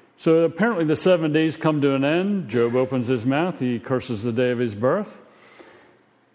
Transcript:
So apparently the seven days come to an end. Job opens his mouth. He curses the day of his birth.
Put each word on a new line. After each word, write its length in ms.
So 260
apparently 420
the 100
seven 380
days 240
come 240
to 140
an 100
end. 420
Job 280
opens 320
his 180
mouth. 340
He 200
curses 420
the 100
day 200
of 80
his 160
birth. 460